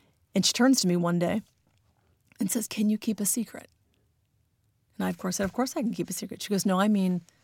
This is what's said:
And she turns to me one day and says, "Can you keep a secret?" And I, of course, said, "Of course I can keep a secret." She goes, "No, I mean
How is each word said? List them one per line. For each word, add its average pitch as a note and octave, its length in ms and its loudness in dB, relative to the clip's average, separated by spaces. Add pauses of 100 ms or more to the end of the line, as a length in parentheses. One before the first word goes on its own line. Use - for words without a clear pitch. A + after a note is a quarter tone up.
(340)
And G3 100 4
she - 80 2
turns B3+ 280 6
to F#3 80 2
me F3 80 4
one F3 240 2
day F3+ 220 0 (1000)
and G3+ 100 -2
says, G#3+ 160 -2
"Can G#3+ 240 0
you G#3+ 80 0
keep G#3+ 220 -4
a G3+ 60 -2
secret?" - 420 -4 (1300)
And F#3+ 80 -4
I, F#3 40 -2
of F3 80 -6
course, F#3 180 -6
said, G3+ 80 -2
"Of F3+ 80 -4
course B3+ 240 -4
I D#4 60 -4
can G#3+ 120 -2
keep F3 160 -6
a - 20 -8
secret." - 300 -10
She - 80 -10
goes, G3 160 0
"No, F#3 140 2
I G#3 80 4
mean F#3 320 2 (240)